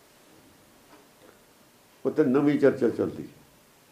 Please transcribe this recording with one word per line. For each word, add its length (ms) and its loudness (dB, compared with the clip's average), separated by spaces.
ਉੱਥੇ 180 0
ਨਵੀਂ 340 2
ਚਰਚਾ 300 2
ਚੱਲਦੀ। 400 -6